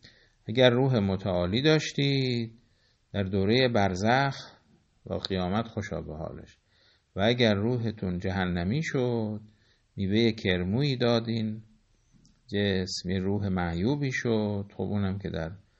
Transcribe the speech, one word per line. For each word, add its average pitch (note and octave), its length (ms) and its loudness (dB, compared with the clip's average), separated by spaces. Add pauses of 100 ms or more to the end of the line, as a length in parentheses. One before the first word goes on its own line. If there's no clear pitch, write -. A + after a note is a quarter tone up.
(460)
اگر B2 240 6
روح B2+ 280 4
متعالی F#2+ 640 0
داشتید C#3 960 0 (540)
در G2+ 100 -2
دورهٔ G2+ 460 2
برزخ A2+ 680 2 (680)
و F#2+ 80 -6
قیامت F#2 540 -2
خوشا E2 320 -8
به D#2 160 -10
حالش، - 420 -12 (580)
و F#2 40 -4
اگر A#2 340 4
روحتون G#2 640 -2
جهنمی F#2 640 -2
شد، A#2 580 -2 (560)
میوهٔ G#2 360 2
کرمویی G#2+ 640 0
دادین، A2+ 640 0 (840)
جسم F#2+ 640 0
یه F#2+ 80 0
روح G2+ 300 -2
معیوبی F#2 640 -2
شد، G#2 640 -2
خب G2 60 -6
اونم G2 360 -2
که F#2 120 -8
در E2 220 -6 (280)